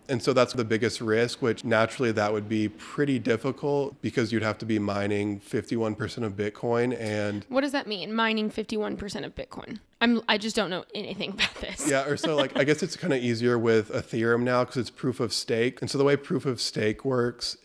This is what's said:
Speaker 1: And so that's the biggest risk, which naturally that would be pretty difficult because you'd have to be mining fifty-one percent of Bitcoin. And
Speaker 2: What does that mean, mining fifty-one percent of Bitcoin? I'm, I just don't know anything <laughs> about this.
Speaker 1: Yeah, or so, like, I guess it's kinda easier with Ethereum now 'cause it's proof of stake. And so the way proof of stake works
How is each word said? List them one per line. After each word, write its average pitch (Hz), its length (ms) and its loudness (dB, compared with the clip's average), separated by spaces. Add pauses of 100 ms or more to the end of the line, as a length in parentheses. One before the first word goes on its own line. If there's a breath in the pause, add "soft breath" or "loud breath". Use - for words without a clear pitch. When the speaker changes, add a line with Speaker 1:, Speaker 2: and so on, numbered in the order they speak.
Speaker 1:
And 123 140 0
so 143 100 2
that's 127 220 4
the 123 100 0
biggest 110 380 0
risk, 113 400 2
which 113 240 0
naturally 113 460 2
that 104 220 2
would 107 140 -2
be 107 220 0
pretty 139 480 -2
difficult 135 880 -2
because 113 280 0
you'd 110 120 0
have 107 160 -2
to 113 80 -8
be 110 100 2
mining 101 600 0
fifty-one 110 560 -2
percent 113 280 -6
of 104 100 -2
Bitcoin. 117 640 0
And 104 500 -2
Speaker 2:
What 262 120 0
does 285 100 -2
that 277 160 -4
mean, 208 260 -8
mining 220 380 0
fifty-one 214 460 -4
percent 190 280 -8
of - 80 -10
Bitcoin? - 460 -12 (220)
I'm, 233 260 4
I 214 100 4
just 214 200 -4
don't 190 120 0
know 180 140 -6 (100)
anything 185 360 -8
<laughs> 196 60 -8
about - 260 -2
this. - 280 -4
Speaker 1:
Yeah, 135 160 2
or 143 120 0
so, 170 180 0
like, 135 220 2
I 143 80 6
guess 151 180 4
it's - 140 -4
kinda 156 200 0
easier 120 400 2
with 113 320 4
Ethereum 117 540 0
now 123 220 4
'cause - 100 -8
it's 120 140 -2
proof 127 320 -4
of 117 100 -2
stake. 123 500 0
And 123 80 -4
so - 80 -2
the 139 60 4
way 143 140 6
proof 139 280 -2
of 123 140 -2
stake - 460 -2
works 123 600 0